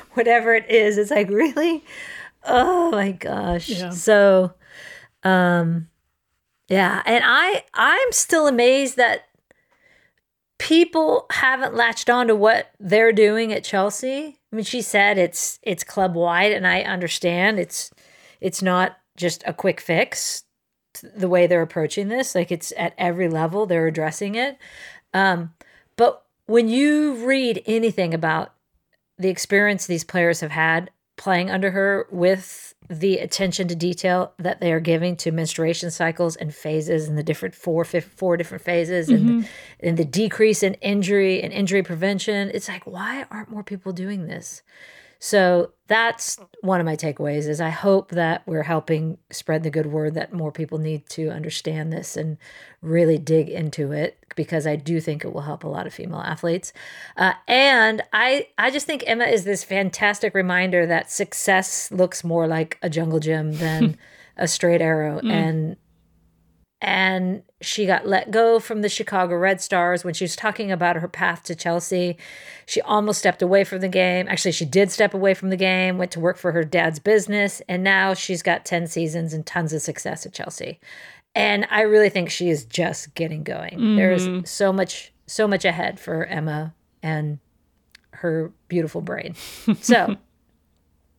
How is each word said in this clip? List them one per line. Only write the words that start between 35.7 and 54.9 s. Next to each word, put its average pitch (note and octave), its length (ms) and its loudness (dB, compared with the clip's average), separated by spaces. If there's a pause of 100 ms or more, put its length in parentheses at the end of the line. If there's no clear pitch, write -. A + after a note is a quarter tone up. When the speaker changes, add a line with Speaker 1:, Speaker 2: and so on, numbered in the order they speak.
Speaker 1:
cycles E3 460 -2
and D3+ 180 -10
phases D#3 540 -2
and D3+ 100 -4
the D3+ 60 -2
different E3 320 -4
four, E3 300 -2
fif-, E3 260 -4
four F3+ 240 0
different E3+ 280 -8
phases E3+ 460 0
and, A3+ 200 6
Speaker 2:
Mm-hmm. A#3 180 0 (340)
Speaker 1:
and E3 160 0
the E3 80 2
decrease G#3 580 2
in G3 120 0
injury G3 640 0
and - 120 -8
injury G3 300 0
prevention, G3 680 -4
it's - 140 -8
like, F3+ 180 -14
why G#3+ 460 -10
aren't G#3+ 200 -14
more G#3 120 -12
people F#3+ 300 -10
doing F#3 320 -8
this? - 380 -14 (560)
So F3+ 520 2 (160)
that's A#3 500 0 (220)
one F#3 220 0
of E3 40 -2
my D#3 120 -2
takeaways, D3 500 -4
is D3+ 140 -4
I D#3+ 80 -2
hope F#3+ 420 0
that E3+ 340 -2
we're D#3 180 -4
helping D#3+ 540 -2 (140)
spread D#3+ 320 -4
the D#3+ 60 -4
good D3+ 160 -2
word D3+ 300 -4
that - 180 -8
more D#3+ 180 -6
people D#3 280 -6
need D#3 320 -6
to D#3 180 -6
understand D#3+ 640 -6
this - 240 -8
and D#3 200 -6 (440)
really D#3+ 360 4
dig D#3 300 2
into D#3 460 -6
it, D3+ 240 -4 (180)
because D#3 320 -4
I D3+ 80 0
do D#3 240 -4